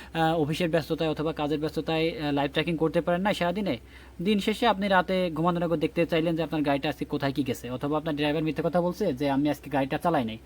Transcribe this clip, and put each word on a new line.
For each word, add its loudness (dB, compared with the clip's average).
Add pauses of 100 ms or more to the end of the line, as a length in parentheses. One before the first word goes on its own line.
(140)
আহ, 2
অফিসের 0
ব্যস্ততায় 0
অথবা -2
কাজের -2
ব্যস্ততায়, -2
আহ, -4
লাইভ 0
ট্র্যাকিং 0
করতে 2
পারেন 0
না 2
সারাদিনে, -2 (440)
দিন 2
শেষে 2
আপনি 2
রাতে 2
ঘুমানোর 2
আগে 2
দেখতে 0
চাইলেন 2
যে 0
আপনার -2
গাড়িটা 0
আজকে -4
কোথায় -2
কী 0
গেছে, -6
অথবা -2
আপনার -2
ড্রাইভার 0
মিথ্যে -2
কথা 2
বলছে 0
যে 0
আমি 2
আজকে -4
গাড়িটা 0
চালাই 0
নাই, -6